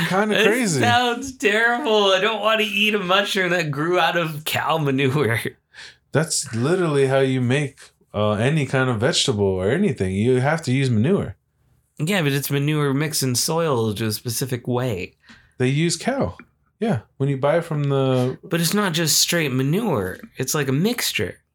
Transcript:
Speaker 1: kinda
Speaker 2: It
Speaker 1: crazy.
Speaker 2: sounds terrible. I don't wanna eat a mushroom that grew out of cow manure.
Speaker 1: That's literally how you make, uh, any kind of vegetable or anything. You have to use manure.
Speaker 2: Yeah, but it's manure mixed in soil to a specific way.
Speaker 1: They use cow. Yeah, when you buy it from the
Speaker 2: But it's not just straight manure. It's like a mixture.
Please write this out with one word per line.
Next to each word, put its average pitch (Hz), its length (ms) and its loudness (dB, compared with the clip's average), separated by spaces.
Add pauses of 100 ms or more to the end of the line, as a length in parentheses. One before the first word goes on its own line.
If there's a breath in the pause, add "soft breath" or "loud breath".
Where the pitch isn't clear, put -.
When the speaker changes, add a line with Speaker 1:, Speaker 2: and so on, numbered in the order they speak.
Speaker 1:
kinda 202 320 2
Speaker 2:
It 214 60 4
Speaker 1:
crazy. 208 340 2
Speaker 2:
sounds 240 560 0
terrible. 220 760 2
I 185 80 4
don't 214 200 0
wanna 214 220 2
eat 208 320 0
a 202 60 0
mushroom 190 500 0
that 170 200 0
grew 160 280 0
out 170 180 2
of 160 280 -4
cow 147 340 -2
manure. 135 600 2 (720 loud breath)
Speaker 1:
That's 156 420 -2
literally 143 540 2
how 135 100 2
you 131 240 2
make, 131 380 -2 (340)
uh, 104 200 2
any 135 300 2
kind 131 240 0
of 113 120 -2
vegetable 120 440 0
or 95 260 0
anything. 131 440 0
You 120 260 2
have 156 220 0
to 123 100 -2
use 135 160 0
manure. 120 480 0 (640)
Speaker 2:
Yeah, 175 240 0
but 139 100 0
it's 139 180 -2
manure 143 440 0
mixed 151 280 -2
in 127 120 0
soil 131 600 0
to 110 120 -4
a 107 60 -2
specific 120 560 -6
way. 123 480 -4 (420 loud breath)
Speaker 1:
They 127 100 2
use 160 280 0
cow. 233 400 -4 (420)
Yeah, 190 220 0 (160)
when 135 120 0
you 139 100 -2
buy 143 200 2
it 165 60 -2
from 147 200 -4
the 131 600 0
Speaker 2:
But 170 160 -2
it's 165 140 0
not 202 180 0
just 160 260 0
straight 160 340 0
manure. 135 680 -2 (180)
It's 131 180 -4
like 139 140 -2
a 131 40 0
mixture. 170 680 -2 (160)